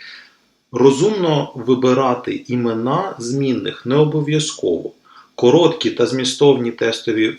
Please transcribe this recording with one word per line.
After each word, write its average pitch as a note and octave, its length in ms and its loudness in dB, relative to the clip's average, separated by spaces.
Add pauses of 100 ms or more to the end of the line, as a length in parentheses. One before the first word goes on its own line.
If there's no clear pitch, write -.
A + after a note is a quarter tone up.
(720)
Розумно D3 800 2
вибирати B2+ 920 0
імена B2 680 -2
змінних B2 680 -4
не B2+ 100 0
обов'язково. D3 920 -2 (440)
Короткі B2 560 2
та A#2+ 160 -2
змістовні B2+ 640 0
тестові A2+ 680 -2